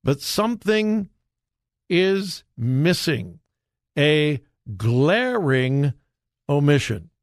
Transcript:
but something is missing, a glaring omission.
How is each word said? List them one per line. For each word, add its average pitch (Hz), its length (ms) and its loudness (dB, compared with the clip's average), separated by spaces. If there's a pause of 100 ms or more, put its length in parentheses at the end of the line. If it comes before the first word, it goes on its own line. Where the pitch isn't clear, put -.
but 135 180 -2
something 214 880 -2 (760)
is 190 560 0 (120)
missing, 127 840 -2 (560)
a 151 440 2 (360)
glaring 139 1160 0 (560)
omission. 143 640 2 (120)